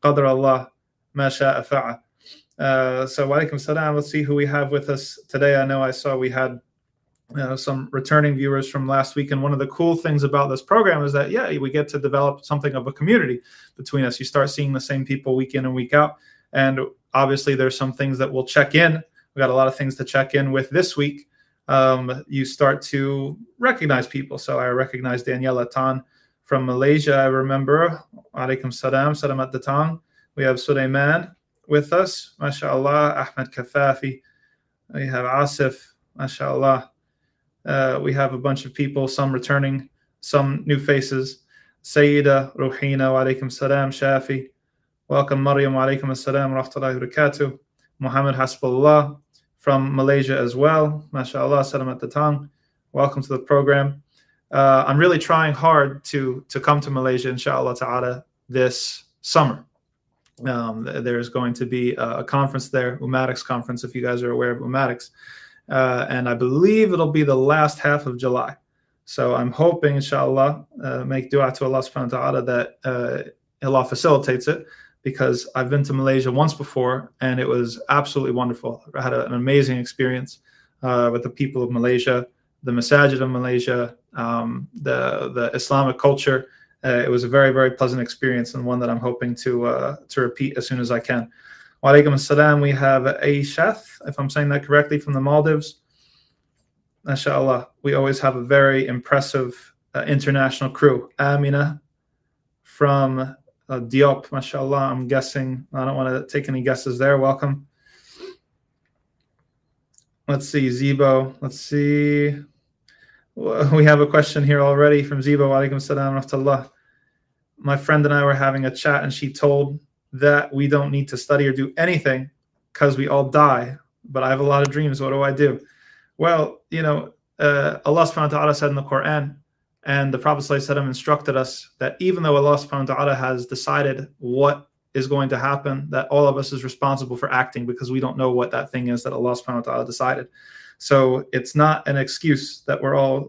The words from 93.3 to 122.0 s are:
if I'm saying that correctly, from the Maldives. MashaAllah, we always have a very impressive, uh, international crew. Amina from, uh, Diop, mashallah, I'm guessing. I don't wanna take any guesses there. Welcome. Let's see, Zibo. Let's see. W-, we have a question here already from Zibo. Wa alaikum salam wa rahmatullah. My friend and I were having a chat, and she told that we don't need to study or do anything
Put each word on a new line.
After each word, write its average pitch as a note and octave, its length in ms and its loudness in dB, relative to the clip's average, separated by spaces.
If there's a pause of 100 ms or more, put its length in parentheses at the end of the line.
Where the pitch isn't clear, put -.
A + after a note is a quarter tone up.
if - 120 -8
I'm C3+ 120 -4
saying D3 180 0
that C#3 160 -2
correctly, D3 340 4
from D3 140 -4
the C3+ 80 0
Maldives. D3+ 640 2 (1200)
MashaAllah, C3+ 600 0 (160)
we C#3+ 100 0
always C3+ 280 2
have C3 160 0
a B2 60 -6
very C3+ 440 4
impressive, B2+ 880 -4 (200)
uh, C3+ 120 -4
international C#3 640 0
crew. C3 400 2 (100)
Amina C#3+ 640 0 (800)
from, C3+ 760 -2 (300)
uh, C3 140 -8
Diop, C3+ 500 2
mashallah, C3+ 600 -4
I'm B2+ 180 -6
guessing. C3 640 -4
I C3 140 -6
don't C3+ 100 -4
wanna C3 300 -4
take C#3+ 240 -6
any C3 100 -4
guesses B2+ 380 -4
there. C#3 180 4
Welcome. C3+ 500 0 (2500)
Let's C#3+ 180 -2
see, C#3 220 0
Zibo. C3+ 720 2
Let's C3+ 180 -10
see. D3 800 0 (1000)
W-, C#3 380 0
we D3+ 100 8
have D3 160 8
a D3 60 6
question D3 380 2
here C#3+ 160 2
already C#3+ 420 6
from C#3+ 180 -4
Zibo. C#3+ 280 2
Wa C3+ 120 2
alaikum C#3 200 -2
salam C#3 340 -2
wa C3+ 60 -2
rahmatullah. C3+ 500 -2 (840)
My C#3+ 200 0
friend D3 280 2
and C#3+ 80 2
I C#3+ 100 4
were C#3+ 120 4
having C3+ 320 0
a C3 80 -2
chat, C#3+ 280 0
and D3 80 -4
she C#3 220 -8
told C#3+ 480 2 (320)
that C#3+ 420 2
we C#3 140 0
don't C#3+ 220 2
need C#3 180 -2
to C3 80 -8
study C#3+ 320 2
or C3+ 60 2
do C3+ 240 -4
anything C#3+ 520 0 (440)